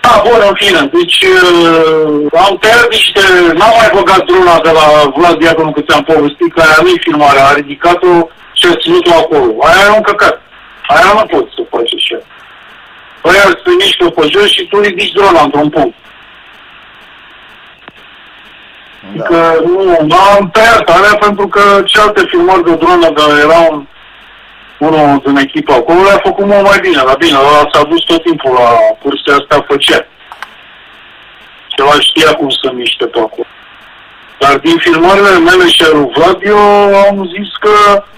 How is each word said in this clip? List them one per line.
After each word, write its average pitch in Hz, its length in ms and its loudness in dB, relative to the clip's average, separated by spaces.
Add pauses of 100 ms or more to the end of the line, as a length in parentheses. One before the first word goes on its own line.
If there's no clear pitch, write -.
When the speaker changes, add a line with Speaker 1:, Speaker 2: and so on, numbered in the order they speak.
Speaker 1:
Da, 226 220 2
bun, 226 160 2 (100)
în 190 140 -2
fine, 180 180 -2 (160)
deci, 175 240 -2
uh, 165 1200 0
am 196 120 -2
tăiat 233 320 2
niște... 208 320 -2 (360)
n-am 196 220 2
mai - 140 2
băgat 196 320 0
drona 175 340 2
de 160 200 0
la 156 60 2 (300)
Vlad 165 220 2
Diaconu, 160 340 0
că 147 100 -6
ți-am 147 220 -2
povestit, 156 500 -2
că 160 80 -2
aia 156 200 4
nu-i 170 240 0
filmarea, 143 420 2
a 143 60 2
ridicat-o 165 600 -2 (460)
și - 120 0
a 330 120 0
ținut-o 339 300 0
acolo. 143 380 0 (160)
Aia 190 180 2
e 208 100 2
un 214 60 2
căcat. 208 400 -2 (460)
Aia 202 260 2
nu 220 200 0
poți - 220 -4
să - 140 -10
faci - 300 -6
așa. - 200 -8 (1080)
Aia 196 180 2 (160)
se 359 140 -2
mișcă 370 320 0
pe - 240 -2
jos - 220 0
și 180 140 -6
tu 208 100 -2
ridici 202 320 -4
drona 196 300 2
într-un 151 280 -2
punct. - 260 -4 (3000)
Speaker 2:
Da. 98 80 -20
Speaker 1:
Adică, 165 540 0 (440)
nu, - 80 0 (200)
am 202 140 0
tăiat 220 400 2
alea 196 300 2
pentru 202 280 -2
că 202 380 2
ce - 140 0
alte 208 280 0
filmări 180 360 0
de 170 120 0
dronă, 339 400 2
de 151 60 0 (240)
era 156 140 2 (120)
un, 147 140 -10 (920)
unul 147 480 0
din 139 120 0
echipă 143 360 -4
acolo, 170 280 0
le-a 196 220 2
făcut 196 220 -2
mult 202 240 2
mai 196 120 2
bine, 175 240 -2
dar 135 120 0
bine, 156 200 0
ăla 147 360 2
s-a 147 100 2
dus 160 200 -2
tot - 200 -2
timpul 147 300 -4
la - 160 2 (320)
curse 139 300 -6
astea, 143 360 -2
făcea. 143 380 -2 (1600)
Ceva 139 320 -2
știa 160 340 0
cum 143 160 -4
să 131 240 -4
miște 123 320 -6
pe 117 140 -6
acolo. - 280 -8 (920)
Dar - 180 0
din 339 200 0
filmările 359 600 2
mele 185 320 2
și - 140 0
ale 156 100 2
lui 147 220 0
Vlad, 175 260 0
eu 208 160 0 (520)
am 196 260 -6
zis 202 140 -12 (100)
că 208 440 2 (140)